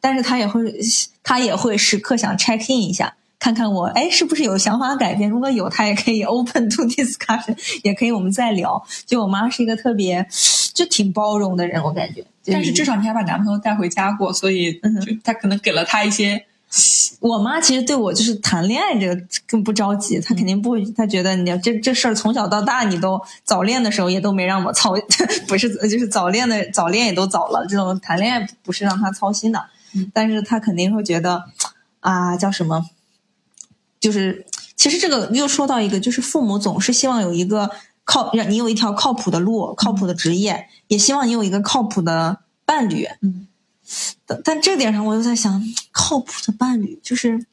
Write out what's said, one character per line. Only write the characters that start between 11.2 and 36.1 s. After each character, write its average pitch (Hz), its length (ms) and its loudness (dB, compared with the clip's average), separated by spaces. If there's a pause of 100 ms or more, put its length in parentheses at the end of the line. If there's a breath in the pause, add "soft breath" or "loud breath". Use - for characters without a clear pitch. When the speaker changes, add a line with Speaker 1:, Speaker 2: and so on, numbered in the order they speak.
Speaker 1:
容 185 200 0
的 175 100 0
人， 165 160 -2
我 147 80 -2
感 - 220 -4
觉。 - 80 -16 (200)
就 - 100 -2
是 - 20 2
Speaker 2:
但 196 100 0
是 269 80 0
至 294 140 2
少 254 100 0
你 208 100 0
还 220 80 0
把 226 100 0
男 175 200 0
朋 208 80 0
友 208 80 0
带 208 160 0
回 180 140 0
家 196 240 0
过， 196 180 -2
所 190 180 -2
以 170 340 0
Speaker 1:
嗯 214 100 2
哼。 196 120 0
Speaker 2:
就 220 60 -4 (120)
她 226 100 -8
可 202 160 -2
能 202 100 0
给 - 140 -2
了 165 100 0
她 208 220 0
一 214 60 0
些 208 340 -2 (760 loud breath)
Speaker 1:
我 233 180 2
妈 247 220 0
其 269 160 4
实 262 80 2
对 285 120 0
我 214 180 0
就 220 100 0
是 226 120 0
谈 185 300 0
恋 247 160 2
爱 359 160 0
这 190 100 2
个 180 140 -2 (240)
更 226 160 0
不 214 120 0
着 202 220 0
急， 202 260 -2
她 220 120 -2
肯 185 140 0
定 196 140 0
不 240 100 0
会， 226 100 0
Speaker 2:
嗯。 220 120 -6
Speaker 1:
她 220 120 0
觉 196 160 0
得 185 140 0
你 180 140 0
要 180 80 0
这， 233 220 0
这 262 140 0
事 247 140 0
儿 220 80 2
从 214 180 0
小 214 140 0
到 208 140 0
大 240 220 0
你 190 140 2
都， 190 240 0 (220 loud breath)
早 185 200 0
恋 240 200 2
的 214 80 0
时 202 100 0
候 180 80 2
也 185 120 0
都 202 100 2
没 185 140 0
让 190 180 0
我 - 80 -2
操-， 214 220 2 (340)
<laughs> - 200 -4
不 196 100 0
是， 240 120 2 (200)
就 226 100 0
是 240 80 0
早 185 220 0
恋 240 180 0
的， 208 240 0
早 170 160 0
恋 220 200 2
也 185 60 0
都 190 140 2
早 180 220 -2
了， 156 180 0
这 196 80 -2
种 190 240 0
谈 180 180 -4
恋 220 140 0
爱 220 160 -2 (160)
不 180 80 -6
是 202 140 -4
让 190 140 0
她 196 120 0
操 202 220 -2
心 226 180 0
的。 196 140 -2 (300 loud breath)
Speaker 2:
嗯。 190 180 -2
Speaker 1:
但 220 160 0
是 214 120 0
她 226 180 0
肯 214 160 -2
定 185 180 2
会 214 100 0
觉 170 160 0
得， 175 240 0 (580 loud breath)
啊， 180 340 2
叫 196 160 0
什 180 140 -2
么， 160 180 0 (1160)
就 214 100 2
是， 190 340 -2 (300 loud breath)
其 - 140 4
实 339 80 0
这 370 100 0
个 254 240 0
又 277 160 2
说 277 180 0
到 262 140 2
一 208 80 2
个， 190 100 0
就 226 140 0